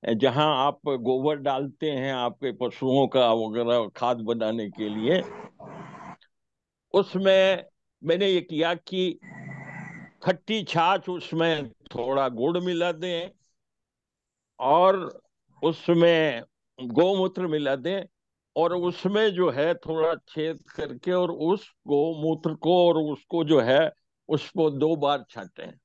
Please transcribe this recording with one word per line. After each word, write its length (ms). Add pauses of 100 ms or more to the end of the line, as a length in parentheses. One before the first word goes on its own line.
(180)
जहाँ 500
आप 180
गोबर 500
डालते 560
हैं 220
आपके 380
पशुओं 560
का 260
वगैरह 540
खाद 300
बनाने 520
के 200
लिए, 320 (1700)
उसमें 720 (380)
मैंने 240
ये 140
किया 320
कि 460 (1040)
खट्टी 400
छाछ, 460
उसमें 600
थोड़ा 600
गुड़ 280
मिला 340
दें 380 (1300)
और 640 (420)
उसमें 800 (380)
गौमूत्र 680
मिला 280
दें 280 (520)
और 200
उसमें 540
जो 200
है 240
थोड़ा 420
छेद 460 (140)
करके 360
और 200
उस 420 (140)
गौमूत्र 680
को 340
और 100
उसको 460
जो 160
है 340 (340)
उसको 420
दो 260
बार 340
छांटें। 560